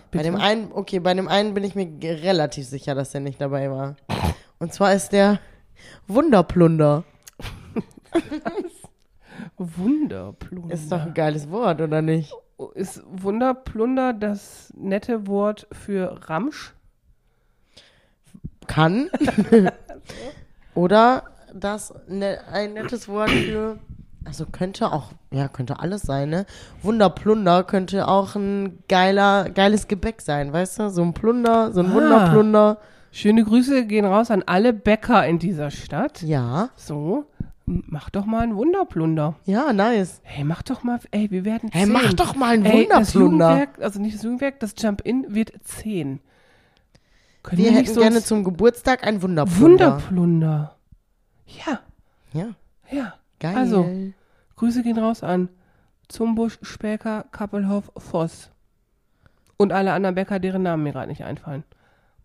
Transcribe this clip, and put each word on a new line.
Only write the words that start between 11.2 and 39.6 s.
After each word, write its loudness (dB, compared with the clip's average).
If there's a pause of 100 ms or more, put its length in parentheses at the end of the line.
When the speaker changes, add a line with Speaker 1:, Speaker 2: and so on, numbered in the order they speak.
Speaker 1:
Wort, -2
oder -2
nicht? -2 (420)
Speaker 2:
Ist -10
Wunderplunder -2
das -8
nette -4
Wort -2
für -6 (100)
Ramsch? -8 (1900)
Speaker 1:
Kann. 0
<laughs> 0
Oder 4 (280)
das -10 (160)
ne-, -6 (120)
ein -6
nettes -10
Wort -4
für, -4 (460)
also -10
könnte -6
auch, -8 (220)
ja, -4
könnte -10
alles -6
sein, -4
ne? -4 (360)
Wunderplunder 2
könnte -2
auch 0
ein -4 (100)
geiler, 4
geiles 2
Gebäck -6
sein, -4
weißt -4
du? -4
So 0
ein 0
Plunder, 2
so 2
ein 2
Speaker 2:
Ah. 0
Speaker 1:
Wunderplunder. 6 (320)
Speaker 2:
Schöne 4
Grüße 2
gehen 0
raus 2
an 2
alle 2
Bäcker 2
in 0
dieser -4
Stadt. -6
Speaker 1:
Ja. -2
Speaker 2:
So, -6 (400)
m-, -4
mach -10
doch -6
mal -2
einen -2
Wunderplunder. -2 (100)
Speaker 1:
Ja, 0